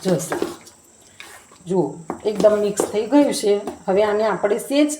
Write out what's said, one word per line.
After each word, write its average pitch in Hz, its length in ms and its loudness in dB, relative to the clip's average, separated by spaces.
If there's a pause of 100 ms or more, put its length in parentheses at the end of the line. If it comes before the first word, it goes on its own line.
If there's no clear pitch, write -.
જશે. - 320 -2 (1300)
જુઓ, 175 160 0 (440)
એકદમ 208 260 4 (100)
મિક્સ 202 260 -2
થઈ 214 200 -2
ગયું 277 300 4
છે. 208 120 2 (340)
હવે 196 180 2
આને 208 220 0
આપણે 208 400 0
સેજ 294 220 2 (100)